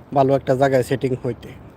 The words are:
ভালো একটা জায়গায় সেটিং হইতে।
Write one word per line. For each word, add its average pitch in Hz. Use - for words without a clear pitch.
ভালো 135
একটা 135
জায়গায় 135
সেটিং 127
হইতে। -